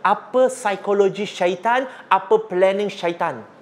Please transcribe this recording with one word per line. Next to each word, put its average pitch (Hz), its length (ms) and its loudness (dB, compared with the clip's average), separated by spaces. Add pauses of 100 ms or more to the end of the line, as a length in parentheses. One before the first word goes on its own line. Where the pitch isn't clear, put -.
apa 247 480 0
psikologi 202 760 0
syaitan, 226 640 0 (200)
apa 190 260 4 (100)
planning 196 440 2
syaitan. 175 520 -4 (200)